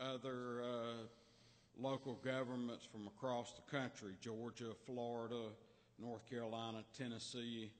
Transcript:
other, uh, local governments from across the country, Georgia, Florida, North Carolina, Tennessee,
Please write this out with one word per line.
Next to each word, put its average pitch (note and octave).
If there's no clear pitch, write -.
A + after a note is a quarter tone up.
other, B2
uh, A#2
local C3+
governments B2
from G#2+
across A#2+
the -
country, A#2
Georgia, A2+
Florida, A#2
North A2+
Carolina, A2+
Tennessee, A#2